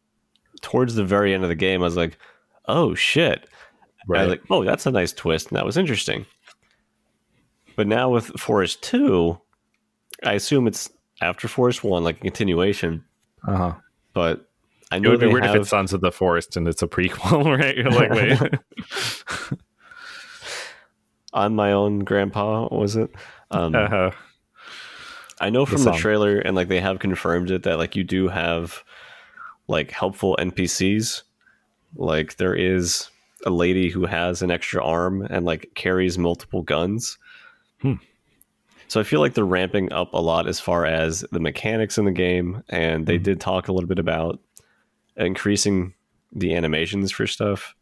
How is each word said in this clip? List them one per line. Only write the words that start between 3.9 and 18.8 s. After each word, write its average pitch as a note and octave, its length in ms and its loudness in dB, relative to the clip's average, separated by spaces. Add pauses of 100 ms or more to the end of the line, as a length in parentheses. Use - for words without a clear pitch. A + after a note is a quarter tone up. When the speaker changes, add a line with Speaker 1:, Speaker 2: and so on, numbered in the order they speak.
Speaker 1:
And F2 80 2
I E2+ 60 4
was F#2 60 2
Speaker 2:
Right. - 20 -
Speaker 1:
like, - 200 -2
"Oh, F3 140 4
that's - 220 0
a C#3+ 40 0
nice F#2+ 220 2
twist." - 360 -2
And - 80 -4
that - 100 0
was A2 100 -2
interesting. C#3 500 -2 (1500)
But G#2+ 100 2
now A#2 240 2
with A#2 160 2 (140)
Forest G2 420 0
Two, F2+ 560 2 (880)
I - 80 0
assume B2 340 2
it's - 240 -4 (300)
after F2 260 -4
Forest B2 380 0
One, F2+ 180 2
like, E2 140 0
a - 40 -20
continuation. F2+ 840 0 (420)
Speaker 2:
Uh-huh. F2+ 280 0 (380)
Speaker 1:
But E2+ 360 -2 (420)
I F2+ 60 -2
Speaker 2:
It F#2+ 40 0
Speaker 1:
know G#2 100 4
Speaker 2:
would A#2+ 100 6
be A#2 60 4
Speaker 1:
they G#2 60 6
Speaker 2:
weird B2 120 4
Speaker 1:
have G2+ 100 4
Speaker 2:
if G#2+ 80 6
it's G2+ 80 -4
Sons G2 220 0
of F#2+ 80 0
the F#2 100 2
Forest F2 460 0
and E2+ 100 0
it's E2+ 160 -2
a E2+ 60 -2
prequel, F#2 560 0
<laughs> D3 140 4
right? C#3 180 0
You're B2+ 160 2
like, A#2 180 6
"Wait." - 1500 -2